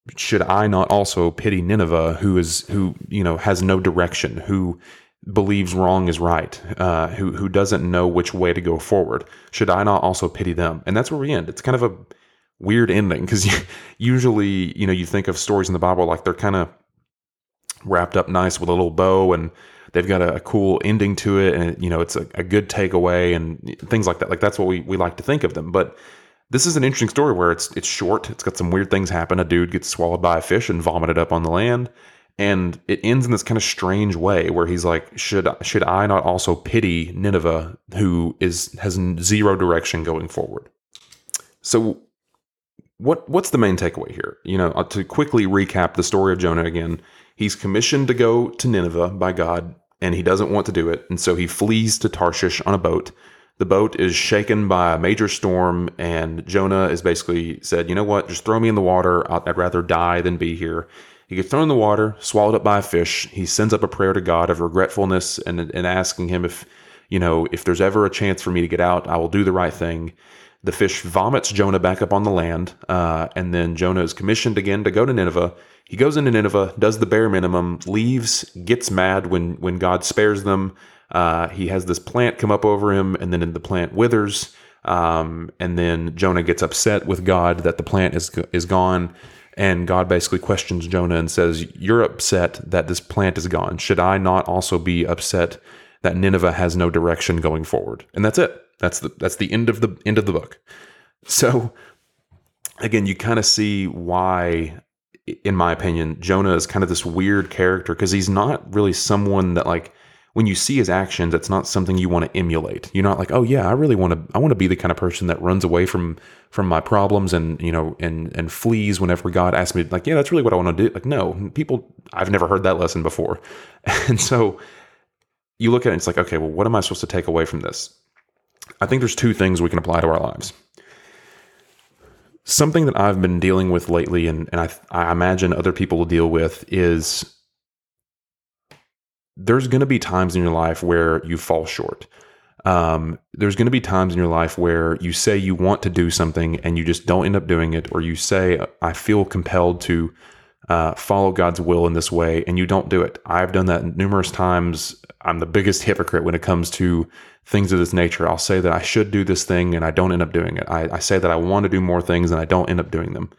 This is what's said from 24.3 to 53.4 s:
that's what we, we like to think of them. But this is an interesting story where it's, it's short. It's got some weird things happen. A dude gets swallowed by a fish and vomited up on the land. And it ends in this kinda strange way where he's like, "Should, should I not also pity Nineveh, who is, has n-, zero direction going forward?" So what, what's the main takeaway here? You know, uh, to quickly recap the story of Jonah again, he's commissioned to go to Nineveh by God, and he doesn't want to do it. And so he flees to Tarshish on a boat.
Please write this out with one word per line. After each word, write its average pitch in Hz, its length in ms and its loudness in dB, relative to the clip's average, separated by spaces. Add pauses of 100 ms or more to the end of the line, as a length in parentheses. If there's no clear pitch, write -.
that's 101 180 0
what 92 120 0
we, 92 120 0
we 90 140 -4
like 90 220 -2
to - 60 -14
think 143 200 0
of 85 100 -2
them. 78 160 -10
But 90 280 0 (520)
this 123 160 0
is 165 120 0
an 131 80 4
interesting 131 240 0
story 143 240 2
where 87 180 4
it's, - 240 -6
it's - 120 -6
short. 101 420 -2
It's 110 120 -12
got - 140 -6
some 87 160 -2
weird 95 180 2
things 95 200 0
happen. 85 280 -2
A 90 60 2
dude 87 280 2
gets - 180 -4
swallowed 85 320 -2
by 87 160 4
a 78 40 -2
fish 101 280 0
and 85 120 -2
vomited 82 360 0
up 82 160 0
on 85 100 0
the 80 80 -2
land. 120 380 0 (480)
And 92 500 0
it - 160 -2
ends 123 220 2
in 120 80 0
this 101 100 0
kinda 113 160 -2
strange 98 560 -2
way 85 340 2
where 85 160 2
he's 87 200 -2
like, 82 320 -2
"Should, 95 300 0 (140)
should - 220 -2
I 95 240 2
not 98 160 2
also 90 320 0
pity 90 580 -2
Nineveh, 85 640 -2 (180)
who 87 440 0
is, 87 400 -2
has 95 180 -4
n-, 90 240 -2
zero 104 360 2
direction 85 460 0
going 82 260 -4
forward?" - 400 -8 (920)
So 113 380 0 (1000)
what, 143 300 0
what's 185 220 -2
the 147 80 2
main 101 180 4
takeaway 87 360 -4
here? - 340 -12
You 92 120 -2
know, 87 140 2
uh, - 140 -2
to 98 180 -6
quickly 127 420 0
recap 95 500 0
the 90 80 2
story 95 280 2
of 90 80 -2
Jonah 85 240 2
again, 82 380 -4 (340)
he's 104 200 -2
commissioned 113 520 0
to 127 60 2
go 120 360 4
to - 180 -6
Nineveh 87 420 0
by 92 220 -2
God, 85 440 -2 (260)
and 90 140 0
he 90 80 -2
doesn't 92 280 2
want 101 160 0
to - 40 -2
do 85 180 0
it. 82 200 -4
And 90 100 -4
so 90 160 0
he 87 120 -2
flees 110 520 0
to - 100 0
Tarshish 87 520 0
on 98 120 0
a 98 40 2
boat. 85 340 -2 (460)